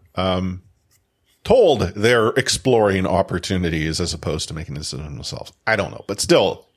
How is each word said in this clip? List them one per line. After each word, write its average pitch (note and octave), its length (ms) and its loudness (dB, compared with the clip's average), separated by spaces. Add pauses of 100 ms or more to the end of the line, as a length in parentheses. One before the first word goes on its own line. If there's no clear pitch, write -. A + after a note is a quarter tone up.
(140)
um, F#2 480 -2 (840)
told F#3+ 380 4 (140)
they're A2+ 340 4
exploring G#2+ 800 2
opportunities E2 920 -2
as E2+ 140 -4
opposed - 360 -6
to D#2+ 40 -12
making D#2 220 -10
a D2 60 -10
decision C#2+ 340 -10
themselves? - 360 -12 (140)
I A2 100 2
don't F#2+ 140 -2
know. - 160 -16
But - 160 -6
still, A#2 560 2